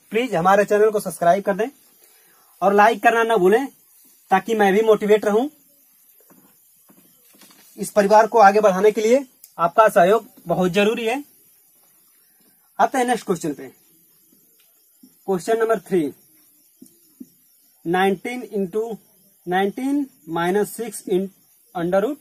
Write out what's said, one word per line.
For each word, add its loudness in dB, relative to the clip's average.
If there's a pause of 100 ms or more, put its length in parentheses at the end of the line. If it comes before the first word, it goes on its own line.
(100)
Please -4
हमारे 2
channel 2
को -4
subscribe -2
कर -2
दें -4 (960)
और 2
like 4
करना 2
ना 0
भूलें, 2 (640)
ताकि -2
मैं 2
भी 2
मोटिवेट 2
रहूं। 0 (2250)
इस -10
परिवार 4
को 0
आगे 6
बढ़ाने 4
के -4
लिए 2 (340)
आपका 2
सहयोग 2 (200)
बहुत -2
जरूरी 0
है। -4 (1600)
आते 0
हैं 0
next -4
question -6
पे। -14 (1600)
Question -2
number 0
three, -4 (1700)
nineteen -2 (120)
into -4 (640)
nineteen -4 (240)
minus -2
six -14
in -2 (480)
under -2
root -6